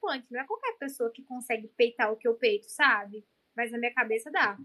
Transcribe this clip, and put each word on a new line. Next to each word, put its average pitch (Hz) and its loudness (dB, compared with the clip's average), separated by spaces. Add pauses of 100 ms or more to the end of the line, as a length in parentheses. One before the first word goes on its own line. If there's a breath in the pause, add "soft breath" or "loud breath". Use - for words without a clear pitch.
punk. 269 -2
Não 247 -6
é 269 -8
qualquer 453 -6
pessoa 269 -4
que 262 -12
consegue 233 -6
peitar 233 2
o 220 -4
que - -2
eu 233 4
peito, 208 0
sabe? 214 2 (300)
Mas 233 -4
na 240 -6
minha 240 -2
cabeça 226 0
dá. 254 2